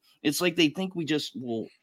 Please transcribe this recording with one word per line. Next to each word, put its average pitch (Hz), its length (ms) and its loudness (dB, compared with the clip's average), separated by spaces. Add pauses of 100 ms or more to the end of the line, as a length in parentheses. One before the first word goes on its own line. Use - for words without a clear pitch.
(240)
It's 147 180 0
like 175 140 2
they 165 140 6
think 190 260 -4
we 170 100 -2
just 147 340 -2
will 117 280 -6 (160)